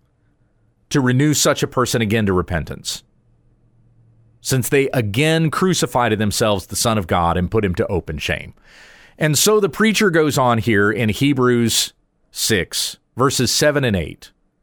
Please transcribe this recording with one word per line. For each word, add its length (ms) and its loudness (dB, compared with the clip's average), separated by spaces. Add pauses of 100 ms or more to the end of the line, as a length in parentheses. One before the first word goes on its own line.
(920)
to 100 2
renew 340 2
such 300 0
a 40 -4
person 320 0
again 260 0
to 60 2
repentance, 720 -4 (1400)
since 280 -2
they 220 2
again 600 0
crucified 600 0
to 60 2
themselves 500 0
the 100 -10
Son 220 0
of 100 -4
God 280 2
and 140 0
put 140 -2
him 100 0
to 140 -2
open 300 -4
shame. 360 -8 (640)
And 180 0
so 240 4
the 80 0
preacher 420 2
goes 280 2
on 200 2
here 320 2
in 180 -2
Hebrews 840 0 (380)
six, 680 -4 (180)
verses 340 0
seven 340 0
and 120 0
eight, 340 -8 (320)